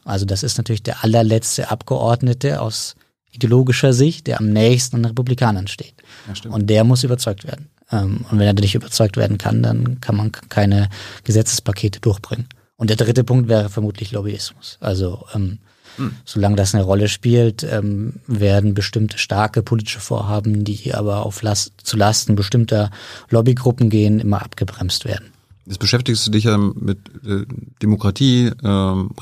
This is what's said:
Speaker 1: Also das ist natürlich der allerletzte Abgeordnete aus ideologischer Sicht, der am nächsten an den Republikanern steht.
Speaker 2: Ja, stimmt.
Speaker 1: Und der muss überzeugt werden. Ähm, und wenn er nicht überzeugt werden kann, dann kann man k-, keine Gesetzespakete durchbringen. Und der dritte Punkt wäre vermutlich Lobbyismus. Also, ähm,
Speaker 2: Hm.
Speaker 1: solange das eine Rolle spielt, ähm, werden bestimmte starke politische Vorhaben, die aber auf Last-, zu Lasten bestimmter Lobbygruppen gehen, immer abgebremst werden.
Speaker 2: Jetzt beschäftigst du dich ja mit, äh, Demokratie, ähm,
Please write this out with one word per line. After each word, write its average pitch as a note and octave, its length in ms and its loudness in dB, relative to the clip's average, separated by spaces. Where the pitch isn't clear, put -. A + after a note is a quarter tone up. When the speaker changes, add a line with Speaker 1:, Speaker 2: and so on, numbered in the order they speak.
Speaker 1:
Also G2 220 -2
das F#2+ 180 -2
ist - 140 -4
natürlich A2+ 260 -4
der - 180 -8
allerletzte A2 680 2
Abgeordnete B2+ 880 -2
aus - 340 -8
ideologischer B2+ 600 2
Sicht, C3+ 360 2
der A#2+ 100 -2
am G#2+ 120 0
nächsten A#2 440 4
an A#2+ 80 0
den A#2 60 0
Republikanern A#2 580 -2
steht. - 280 -14
Speaker 2:
Ja, G2 80 -12
stimmt. G#2+ 180 -10
Speaker 1:
Und G#2 140 0
der G#2+ 160 6
muss B2+ 180 4
überzeugt B2 420 -2
werden. - 240 -14
Ähm, G2+ 400 -2
und G#2+ 80 2
wenn G2+ 80 6
er G2+ 80 4
nicht G2+ 220 2
überzeugt - 400 -2
werden G#2+ 200 0
kann, A2 280 0
dann A#2 360 -2
kann A2 160 -2
man G#2 140 -2
k-, - 180 -14
keine G2+ 400 2
Gesetzespakete G#2+ 720 0
durchbringen. A#2 480 -4
Und A2+ 140 0
der A2 60 2
dritte A#2+ 280 2
Punkt B2 240 2
wäre G#2+ 220 2
vermutlich G#2 420 -6
Lobbyismus. - 640 -10
Also, F#2 560 -4
ähm, G2+ 240 -4
Speaker 2:
Hm. C3 120 -4
Speaker 1:
solange G2+ 300 2
das G2 180 2
eine G2+ 100 2
Rolle G2 240 2
spielt, A#2 560 2
ähm, G#2 640 -4
werden G2+ 480 2
bestimmte G#2 420 -2
starke G#2+ 460 0
politische A2 380 -4
Vorhaben, G#2 640 -2
die G#2+ 300 -4
aber G#2 320 -2
auf - 160 -8
Last-, - 320 -2
zu - 140 -4
Lasten G#2 400 2
bestimmter G#2 540 2
Lobbygruppen A#2+ 580 4
gehen, G#2+ 320 4
immer G2+ 220 0
abgebremst - 640 -6
werden. - 220 -8
Speaker 2:
Jetzt F#2+ 140 -10
beschäftigst A#2+ 480 0
du G#2+ 40 -2
dich G#2+ 140 2
ja G#2+ 140 2
mit, G2+ 400 -2
äh, G2+ 220 -4
Demokratie, A#2 680 2
ähm, F#2+ 600 0